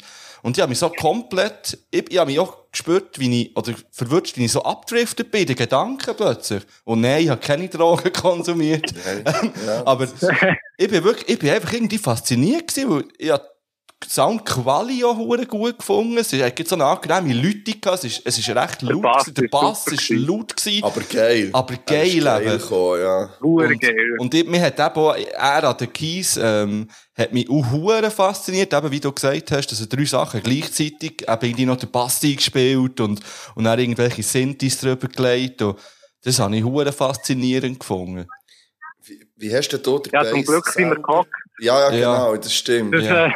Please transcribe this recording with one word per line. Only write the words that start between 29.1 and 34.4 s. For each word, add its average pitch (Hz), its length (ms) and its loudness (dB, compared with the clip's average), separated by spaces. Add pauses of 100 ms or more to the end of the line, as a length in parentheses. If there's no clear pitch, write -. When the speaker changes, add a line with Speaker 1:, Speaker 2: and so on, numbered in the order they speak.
Speaker 1:
gesagt 143 420 -2
hast, 139 160 0
dass 110 120 -6
er 110 60 -8
drei 139 180 0
Sachen 131 380 -2
gleichzeitig, 151 840 -4
eben 113 200 0
irgendwie 120 200 0
noch 127 100 2
den 120 140 -8
Bass 123 320 -2
eingespielt 131 760 2
und, 104 200 -2 (340)
und 110 100 -2
dann 113 140 4
irgendwelche 120 440 0
Synthes 131 580 0